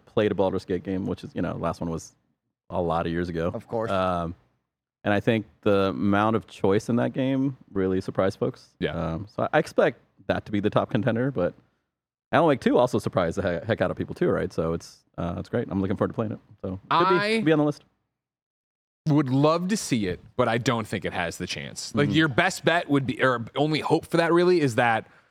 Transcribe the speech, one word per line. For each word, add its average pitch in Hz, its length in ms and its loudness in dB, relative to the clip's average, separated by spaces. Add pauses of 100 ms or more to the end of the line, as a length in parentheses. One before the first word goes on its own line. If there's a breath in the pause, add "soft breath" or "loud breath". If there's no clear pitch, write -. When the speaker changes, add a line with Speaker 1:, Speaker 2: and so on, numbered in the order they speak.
Speaker 1:
played 104 260 0
a - 20 -2
Baldur's 92 300 0
Gate 90 180 -4
game, 95 240 -6
which 95 160 -6
is, - 120 -16
you - 80 -4
know, 85 140 -4
last 82 240 -6
one 82 100 -6
was 82 240 -10 (560)
a 90 100 -4
lot 85 260 0
of 85 60 -2
years 87 160 -2
ago. 82 260 -4
Speaker 2:
Of 113 140 -12
course. 113 240 -4
Speaker 1:
Um, 90 420 -2 (720)
and 104 100 2
I 101 60 2
think 110 260 0 (140)
the 98 300 4
amount 101 440 2
of 101 140 -4
choice 101 400 0
in 117 80 0
that 123 160 0
game 135 440 -2 (160)
really 95 280 0
surprised - 400 -2
folks. - 300 -6 (100)
Speaker 3:
Yeah. 82 140 -2
Speaker 1:
Um, 82 420 -6
so 120 160 -2
I 151 80 4
expect 170 400 0 (260)
that 92 200 -2
to - 60 -14
be 104 60 0
the 101 120 0
top 101 200 2
contender, 117 400 0
but 92 240 -2 (760)
Alan 160 160 4
Wake 139 120 2
two 262 160 2
also 123 220 4
surprised 90 400 0
the 95 40 -2 (180)
he-, - 80 -10
heck 113 120 0
out 92 120 2
of - 40 -6
people - 200 -8
too, 160 120 2
right? 87 240 0
So 82 200 -2
it's, - 320 -10 (120)
uh, 87 220 -4
it's 95 100 -10
great. 120 220 -4
I'm 98 100 -2
looking 95 160 -2
forward 98 120 0
to 92 60 -10
playing 110 180 -4
it. - 60 -10 (240)
So 95 180 -8 (100)
could 170 200 4
be, 185 40 4
Speaker 3:
I 214 280 0
Speaker 1:
be 156 100 4
on 151 80 4
the 147 40 4
list. 147 200 -2 (1200)
Speaker 3:
would 147 220 2
love 156 380 2
to 214 80 0
see 110 320 -2
it, 85 120 -6 (160)
but 123 120 2
I 117 100 0
don't 117 280 -2
think 98 200 -6
it 85 80 -6
has 87 240 -6
the 90 80 -6
chance. - 480 -12
Like, 143 140 2
Speaker 1:
Mm-hmm. 139 80 0
Speaker 3:
your 156 120 4
best 175 360 0
bet 165 260 2
would 139 160 2
be, 123 160 -2
or 120 240 0 (100)
only 151 240 0
hope - 240 0
for - 140 0
that 165 160 2
really, 180 260 4
is 135 140 2
that 117 320 2 (240 soft breath)